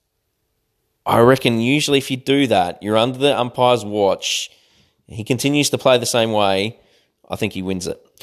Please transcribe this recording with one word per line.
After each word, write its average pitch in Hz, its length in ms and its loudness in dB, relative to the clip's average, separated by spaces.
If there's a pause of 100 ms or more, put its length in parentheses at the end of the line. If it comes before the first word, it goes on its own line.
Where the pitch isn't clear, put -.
(1040)
I - 140 2
reckon 120 420 4
usually 143 380 0
if 131 120 -6
you 131 60 -4
do 139 300 0
that, 87 360 0
you're 107 140 0
under 127 200 0
the 131 220 0
umpire's 123 460 0
watch, 101 680 -2 (560)
he 113 160 -12
continues 139 460 -2
to 127 80 -2
play 131 200 4
the 117 80 -6
same 113 280 -2
way, 101 440 0 (520)
I 87 80 -10
think 107 160 -4
he 95 80 -10
wins 92 260 -6
it. - 180 -10 (180)